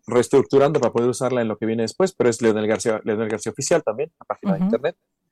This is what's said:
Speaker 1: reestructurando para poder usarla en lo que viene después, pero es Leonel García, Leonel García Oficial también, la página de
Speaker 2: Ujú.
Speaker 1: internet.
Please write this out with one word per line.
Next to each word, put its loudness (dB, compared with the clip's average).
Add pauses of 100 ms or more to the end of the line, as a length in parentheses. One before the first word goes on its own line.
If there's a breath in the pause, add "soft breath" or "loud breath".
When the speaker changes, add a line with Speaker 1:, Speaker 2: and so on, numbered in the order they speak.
Speaker 1:
reestructurando 2
para 0
poder 2
usarla -2
en -2
lo -4
que -6
viene -2
después, -2
pero 2
es -2
Leonel 2
García, 0
Leonel -2
García -6
Oficial 0
también, -4
la -20
página -4
de -2
Speaker 2:
Ujú. 0
Speaker 1:
internet. -2 (360)